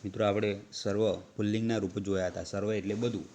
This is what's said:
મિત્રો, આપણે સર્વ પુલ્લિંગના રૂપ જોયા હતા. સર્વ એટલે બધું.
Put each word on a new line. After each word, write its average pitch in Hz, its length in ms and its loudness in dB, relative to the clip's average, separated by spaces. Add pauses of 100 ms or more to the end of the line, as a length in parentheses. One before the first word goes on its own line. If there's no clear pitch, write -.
મિત્રો, 107 200 0
આપણે 101 360 2 (120)
સર્વ 101 480 2 (160)
પુલ્લિંગના 110 400 2
રૂપ 98 220 -2
જોયા 95 280 0
હતા. 87 180 -4
સર્વ 101 280 -2
એટલે 101 220 -2
બધું. 110 300 -2 (100)